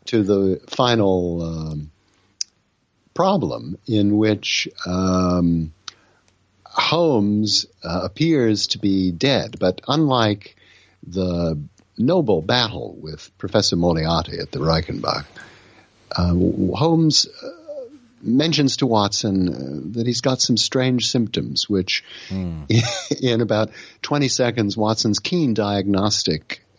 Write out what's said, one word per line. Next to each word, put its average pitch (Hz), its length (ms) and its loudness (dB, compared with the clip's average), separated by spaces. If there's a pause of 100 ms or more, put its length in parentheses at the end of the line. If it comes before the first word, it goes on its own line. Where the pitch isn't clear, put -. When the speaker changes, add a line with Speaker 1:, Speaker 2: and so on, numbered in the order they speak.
Speaker 1:
to 113 160 2
the 98 440 4
final, 95 760 2
um, 78 480 -8 (1200)
problem 127 640 -2 (100)
in 104 300 2
which, 107 500 0 (180)
um, 90 840 0 (920)
Holmes, 107 1000 2 (160)
uh, 87 220 -4
appears 117 640 0
to - 120 -4
be 95 320 2
dead, 113 480 0
but 92 280 0
unlike 127 680 0 (520)
the 87 500 -2 (400)
noble 117 440 2
battle 107 580 -2
with - 380 -14
Professor 98 400 0
Moriarty 82 600 0
at 80 120 -8
the - 80 -6
Reichenbach, 78 680 -2 (880)
uh, 87 180 2 (440)
Holmes, 160 500 2
uh, - 220 -16 (720)
mentions 143 560 2
to 139 100 0
Watson, 101 640 2
uh, 71 480 -8
that 117 100 -2
he's 120 140 -2
got 131 200 0
some 120 160 2
strange 127 520 0
symptoms, - 600 -2
which 95 340 0 (260)
Speaker 2:
Hmm. 87 340 -6 (260)
Speaker 1:
<laughs> - 320 -6
in 117 200 2
about 107 300 0 (300)
twenty 143 280 0
seconds, 113 480 0
Watson's 110 420 0
keen 156 340 0
diagnostic, 101 1080 -2 (180)